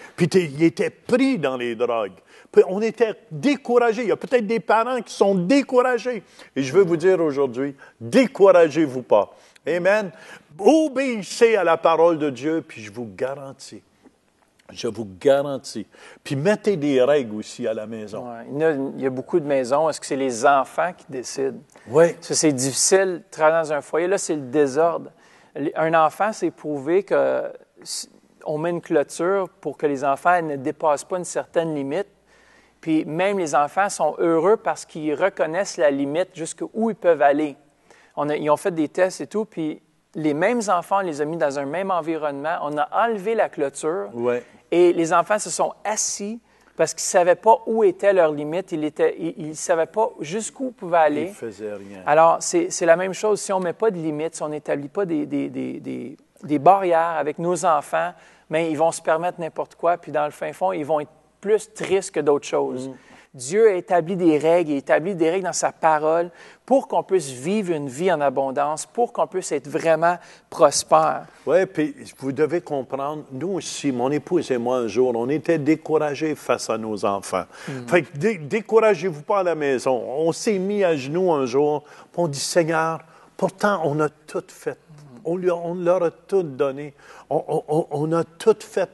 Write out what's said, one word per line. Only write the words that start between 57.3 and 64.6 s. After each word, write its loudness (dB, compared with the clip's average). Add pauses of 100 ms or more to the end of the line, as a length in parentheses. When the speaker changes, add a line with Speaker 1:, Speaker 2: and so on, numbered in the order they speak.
Speaker 2:
nos -2
enfants, 0 (360)
mais -2
ils -2
vont 2
se -10
permettre -2
n'importe -8
quoi. -2
Puis -16
dans 0
le -6
fin -10
fond, -2
ils -4
vont 0
être -8 (300)
plus 0
tristes -2
que -2
d'autres 2
choses. -4
Speaker 1:
Mm. -14 (420)
Speaker 2:
Dieu 2
a 4
établi 0
des 4
règles, 4